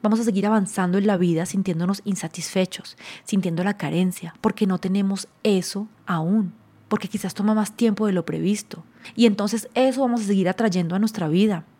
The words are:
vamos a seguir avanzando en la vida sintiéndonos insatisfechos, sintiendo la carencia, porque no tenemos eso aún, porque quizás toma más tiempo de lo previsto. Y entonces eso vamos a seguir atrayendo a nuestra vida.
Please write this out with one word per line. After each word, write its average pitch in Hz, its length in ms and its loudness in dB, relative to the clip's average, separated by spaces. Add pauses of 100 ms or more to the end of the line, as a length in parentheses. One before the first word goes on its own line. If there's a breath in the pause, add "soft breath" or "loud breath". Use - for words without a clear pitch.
vamos 220 180 2
a 233 40 -2
seguir 196 200 2
avanzando 196 540 2
en 202 80 2
la 208 100 4
vida 170 300 2
sintiéndonos 190 580 -2
insatisfechos, - 920 -4 (260 loud breath)
sintiendo 180 400 0
la 202 140 -2
carencia, 175 640 -2
porque 214 240 2
no 185 100 0
tenemos 196 500 -2 (160)
eso 202 460 -2 (160)
aún, 180 480 0 (360)
porque 208 200 -2
quizás 190 240 -6
toma 208 220 0
más 214 200 -2
tiempo 214 320 2
de 202 60 2
lo 170 140 0
previsto. 165 580 -4 (320 loud breath)
Y 233 80 4
entonces 208 480 0
eso 254 300 2
vamos 240 180 0
a 214 40 -4
seguir 196 260 2
atrayendo 180 440 0
a 190 40 0
nuestra 208 300 0
vida. 180 360 2 (160)